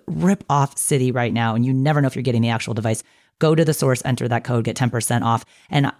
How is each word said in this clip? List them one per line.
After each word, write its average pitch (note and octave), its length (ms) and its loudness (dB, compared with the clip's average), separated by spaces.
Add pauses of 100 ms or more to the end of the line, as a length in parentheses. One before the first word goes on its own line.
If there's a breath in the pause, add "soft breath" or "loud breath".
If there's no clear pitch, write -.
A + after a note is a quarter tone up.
rip-off D#3 720 0
city B2+ 320 0
right A#2+ 200 0
now, A#2 220 0
and A#2 100 2
you C3 100 0
never D3 280 2
know C3+ 60 2
if B2+ 80 -4
you're C3 80 -6
getting A#2+ 180 0
the A#2 80 2
actual A2+ 240 -2
device. A2 300 -2 (340 soft breath)
Go D#3+ 180 4
to E3 100 4
the D3+ 80 2
source, C3 320 0
enter B2 220 -2
that A#2 160 -2
code, A#2 220 0
get A#2+ 100 -4
ten A#2+ 160 0
percent A#2+ 320 0
off. A#2 220 0 (260 soft breath)
And C#3+ 280 2